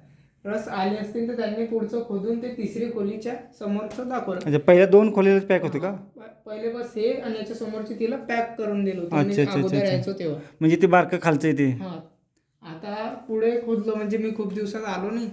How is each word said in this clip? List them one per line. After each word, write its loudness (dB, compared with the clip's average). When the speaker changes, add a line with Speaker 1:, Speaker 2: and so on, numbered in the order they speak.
Speaker 1:
रस -6
आले -2
असतील, -4
तर -4
त्यांनी -2
पुढचं -2
खोदून -2
ते -8
तिसरी -4
खोलीच्या -4
समोरचं -4
दाखवलं. -4
Speaker 2:
म्हणजे 2
पहिल्या 8
दोन 8
खोलीलाच 4
पॅक 2
होते -2
का? -4
Speaker 1:
हा, -8
प-, -20
पहिले -6
बस -10
हे 0
आणि -6
याच्या -10
समोरची -8
तिला -2
पॅक -4
करून -2
दिलं -2
होतं. -4
Speaker 2:
अच्छा, 6
Speaker 1:
मी 2
Speaker 2:
अच्छा, 2
अच्छा, 0
Speaker 1:
अगोदर 0
Speaker 2:
अच्छा. 2
Speaker 1:
यायचो 0
तेव्हा. -6
Speaker 2:
म्हणजे 6
ते 8
बारकं 4
खालचं 2
आहे 2
ते. 4
Speaker 1:
हा. -4
आता -8
पुढे 2
खोदलं, 0
म्हणजे -2
मी -2
खूप -4
दिवसात -6
आलो -4
नाही. -6